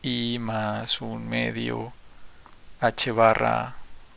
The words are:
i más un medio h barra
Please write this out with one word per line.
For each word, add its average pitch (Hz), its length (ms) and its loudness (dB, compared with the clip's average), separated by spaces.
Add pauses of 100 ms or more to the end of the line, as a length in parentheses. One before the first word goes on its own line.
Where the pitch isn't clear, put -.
i 120 360 -2
más 110 640 -2
un 113 280 -8
medio 117 640 -4 (880)
h 120 300 2
barra 113 640 6 (420)